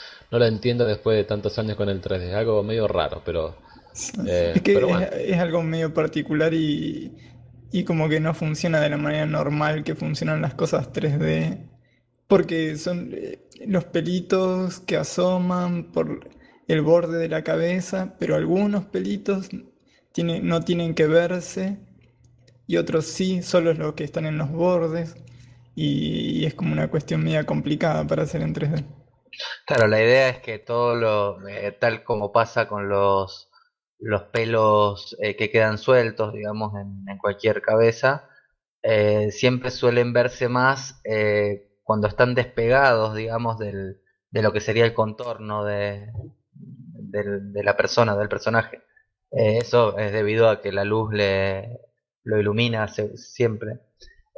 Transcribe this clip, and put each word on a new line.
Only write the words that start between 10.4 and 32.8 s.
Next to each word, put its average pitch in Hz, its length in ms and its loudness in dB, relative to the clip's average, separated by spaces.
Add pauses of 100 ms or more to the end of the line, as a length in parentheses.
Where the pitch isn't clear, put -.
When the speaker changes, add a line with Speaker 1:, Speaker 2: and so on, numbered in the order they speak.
Speaker 2:
las 151 120 -4
cosas - 400 -2
tres 151 260 0
D, 160 480 -2 (600)
porque 165 480 2
son, 175 360 -6
eh, - 260 -10 (280)
los 185 160 2
pelitos 185 960 -2
que - 160 -6
asoman 180 960 -2
por - 380 -4 (380)
el 160 140 2
borde 165 360 4
de 165 120 -2
la 160 140 -4
cabeza, 180 760 -2
pero 160 160 0
algunos 190 500 0
pelitos 196 640 -4 (600)
tiene-, 170 300 -2
no 170 200 2
tienen 170 340 0
que 156 120 4
verse 180 680 0 (920)
y 165 100 0
otros 165 280 0
sí, 185 360 -2
solo 165 320 2
los 151 200 -4
que 156 100 -8
están 156 220 -6
en 156 120 -4
los 151 120 -2
bordes, 165 680 0 (600)
y, 156 680 -2
y 156 40 0
es 151 80 -2
como 156 200 -4
una 156 160 -2
cuestión 156 340 -2
media 156 220 0
complicada 151 600 -2
para 151 180 0
hacer 156 180 -4
en 156 120 -2
tres - 180 -2
D. - 140 -2 (800)
Speaker 3:
Claro, 117 220 4
la 107 140 4
idea 127 280 6
es 123 100 -6
que 110 200 -10
todo 120 360 0
lo, 101 520 0
eh, 101 240 -6
tal 113 320 0
como 104 280 -2
pasa 113 360 2
con 101 220 -6